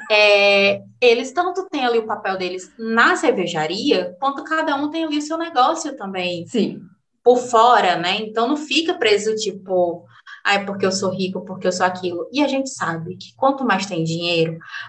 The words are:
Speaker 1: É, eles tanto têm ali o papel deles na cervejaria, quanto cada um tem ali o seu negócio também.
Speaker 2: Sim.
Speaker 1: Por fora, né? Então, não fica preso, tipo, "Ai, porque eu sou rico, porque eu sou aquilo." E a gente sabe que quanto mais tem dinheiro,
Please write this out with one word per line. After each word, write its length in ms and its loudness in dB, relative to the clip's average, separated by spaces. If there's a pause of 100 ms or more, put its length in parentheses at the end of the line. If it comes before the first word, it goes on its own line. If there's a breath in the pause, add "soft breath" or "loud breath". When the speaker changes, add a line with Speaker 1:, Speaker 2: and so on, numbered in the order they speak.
(100)
Speaker 1:
É, 720 4 (200)
eles 320 4
tanto 360 -2
têm 160 -4
ali 140 2
o 80 -4
papel 320 -4
deles 400 -6
na 380 2
cervejaria, 1040 0
quanto 240 -4
cada 320 -2
um 140 -4
tem 140 -4
ali 140 -2
o 40 -4
seu 140 -6
negócio 600 0
também. 500 -6
Speaker 2:
Sim. 340 -2 (420)
Speaker 1:
Por 140 8
fora, 600 4
né? 240 -2
Então, 280 -2
não 80 0
fica 380 -2
preso, 400 2
tipo, 720 -2 (380 loud breath)
"Ai, 200 2
porque 220 -2
eu 60 2
sou 180 -2
rico, 340 -4
porque 220 -6
eu 60 2
sou 120 -2
aquilo." 480 -4
E 100 0
a 60 2
gente 220 -2
sabe 460 -6
que 200 -20
quanto 280 0
mais 220 2
tem 180 -4
dinheiro, 520 0 (320 loud breath)